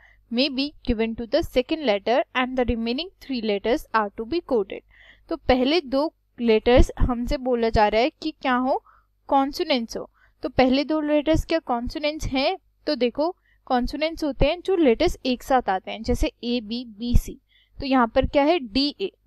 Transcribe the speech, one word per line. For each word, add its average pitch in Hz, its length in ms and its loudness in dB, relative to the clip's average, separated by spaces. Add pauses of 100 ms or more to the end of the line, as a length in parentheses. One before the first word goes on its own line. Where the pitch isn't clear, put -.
(320)
may 254 180 2
be 269 160 -4 (220)
given 226 260 -2
to 240 120 -10
the 294 200 2
second 311 400 -2
letter 220 340 0 (140)
and 254 240 -2
the 247 80 0
remaining 240 440 -4 (120)
three 247 200 -6
letters 214 420 -2 (100)
are 214 160 2
to 226 160 -10
be 320 140 -4 (120)
coded। 202 280 -2 (500)
तो 330 60 -4 (120)
पहले 254 320 2
दो 277 320 -2 (260)
letters 240 520 4 (100)
हमसे 240 380 0
बोला 247 320 0
जा 220 180 4
रहा 214 120 2
है 285 120 2
कि - 300 -8
क्या 262 140 0
हो, 269 260 -2 (460)
Consonants 277 680 0
हो। - 120 -10 (340)
तो 311 60 -6
पहले 262 360 2
दो 311 180 -2
letters 302 420 2
क्या 330 220 -2
consonants 294 600 -4
हैं? 285 300 0 (300)
तो 302 80 0
देखो 269 400 -2 (320)
consonants 285 580 -4
होते 277 220 0
हैं 339 180 -2
जो 381 120 0
letters 269 500 2
एक 247 160 -2
साथ 254 280 0
आते 190 200 -4
हैं, 208 120 -12
जैसे 247 300 -2 (120)
ए, 240 160 -2
B, 233 280 -8
B, 233 280 -2
सी। - 220 2 (400)
तो 277 80 -8
यहाँ 254 280 2
पर 262 120 2
क्या 285 180 2
है? 339 140 4
D 262 420 -2
A, 196 100 -6 (160)